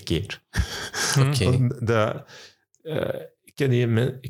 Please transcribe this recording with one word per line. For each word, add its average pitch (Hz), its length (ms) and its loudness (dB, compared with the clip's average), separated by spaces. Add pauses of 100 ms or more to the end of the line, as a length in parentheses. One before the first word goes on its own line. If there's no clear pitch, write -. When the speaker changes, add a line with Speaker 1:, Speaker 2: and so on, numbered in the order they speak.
Speaker 1:
keer. - 420 -4 (680)
Speaker 2:
Hm. 139 60 4
Speaker 3:
Oké. 135 240 2 (140)
Speaker 1:
Want 123 280 0
dat, 117 440 0 (520)
eh, - 380 -4 (220)
ik - 120 -20
ken 139 160 0
die 120 160 4
men-, 117 440 2